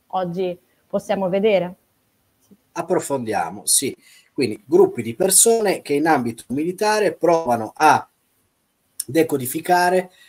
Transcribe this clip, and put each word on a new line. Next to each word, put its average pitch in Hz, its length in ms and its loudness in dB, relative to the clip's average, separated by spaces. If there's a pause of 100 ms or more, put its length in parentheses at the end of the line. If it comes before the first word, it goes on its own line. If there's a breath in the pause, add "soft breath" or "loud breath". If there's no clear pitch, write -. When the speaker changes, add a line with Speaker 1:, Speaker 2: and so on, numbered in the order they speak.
Speaker 1:
oggi 180 500 -4 (300)
possiamo 196 400 -4
vedere. 190 460 0 (1000)
Speaker 2:
Approfondiamo, 120 920 -4
sì. - 320 -2 (360 soft breath)
Quindi - 340 -4
gruppi 170 360 4
di 113 120 -8
persone 202 640 2
che - 140 -4
in 151 140 0
ambito 123 400 0
militare 180 640 -2
provano 147 640 0
a 147 280 2 (1000)
decodificare, 165 1040 0 (180 soft breath)